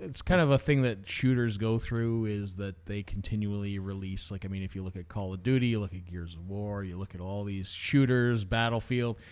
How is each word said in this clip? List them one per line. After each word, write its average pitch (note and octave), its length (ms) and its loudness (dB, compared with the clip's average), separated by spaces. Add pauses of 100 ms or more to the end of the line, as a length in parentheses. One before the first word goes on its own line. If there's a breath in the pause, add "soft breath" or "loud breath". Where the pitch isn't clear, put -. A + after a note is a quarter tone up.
it's D#3+ 220 -8
kind F3+ 180 6
of D3+ 80 6
a C#3 80 8
thing C#3 240 4
that G#2+ 260 0
shooters A#2+ 520 2
go A2+ 180 2
through A#2 480 0
is G2+ 300 -2
that G2 320 -8
they G#2 160 -4
continually G2+ 760 -2
release, F#2+ 540 -6
like, G2 140 -6
I - 20 -6
mean, G2 160 -4
if F#2 120 -6
you F#2+ 80 -6
look F#2 120 -6
at F2+ 120 -10
Call G2 240 -6
of F#2 120 -6
Duty, B2 240 4
you A2+ 120 2
look F#2 140 -4
at F#2 120 -8
Gears F2 280 -8
of E2+ 160 -12
War, G2+ 340 -6
you F2+ 140 -6
look F#2+ 160 -8
at F2+ 80 -10
all G2 220 -6
these G2 280 -4
shooters, A#2+ 760 4
Battlefield, A#2 720 0 (140 loud breath)